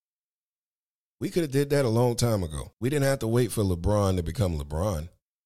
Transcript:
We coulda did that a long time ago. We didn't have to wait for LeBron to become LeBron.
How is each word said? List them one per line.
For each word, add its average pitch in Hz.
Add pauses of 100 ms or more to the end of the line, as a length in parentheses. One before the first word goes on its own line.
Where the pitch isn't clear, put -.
(1200)
We 156
coulda 170
did 139
that 143
a 113
long 117
time 110
ago. 76
We 117
didn't 143
have 135
to 113
wait 117
for 110
LeBron 95
to 87
become 82
LeBron. 80 (360)